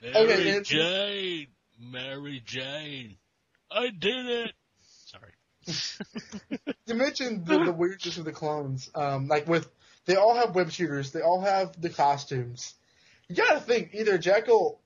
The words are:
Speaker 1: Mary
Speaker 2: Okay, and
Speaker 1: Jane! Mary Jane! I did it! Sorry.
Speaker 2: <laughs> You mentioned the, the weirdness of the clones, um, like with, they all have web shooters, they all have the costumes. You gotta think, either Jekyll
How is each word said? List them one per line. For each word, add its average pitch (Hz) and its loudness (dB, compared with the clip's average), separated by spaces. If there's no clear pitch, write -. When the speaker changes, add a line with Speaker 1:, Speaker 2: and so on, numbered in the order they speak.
Speaker 1:
Mary - 0
Speaker 2:
Okay, 185 4
and 202 -2
Speaker 1:
Jane! 180 -2
Mary 131 -12
Jane! 131 -12
I 214 -2
did 220 -4
it! 233 -6
Sorry. - -20
Speaker 2:
<laughs> - -10
You 226 -4
mentioned 247 -2
the, 302 4
the 180 0
weirdness 175 -4
of 165 -10
the 156 -8
clones, 147 -6
um, 139 -2
like 151 2
with, 165 0
they 185 4
all 214 6
have 233 2
web 175 2
shooters, 139 -4
they 165 -4
all 170 4
have 190 0
the 170 -4
costumes. 135 -2
You 175 -6
gotta 415 4
think, 214 0
either 208 2
Jekyll 196 2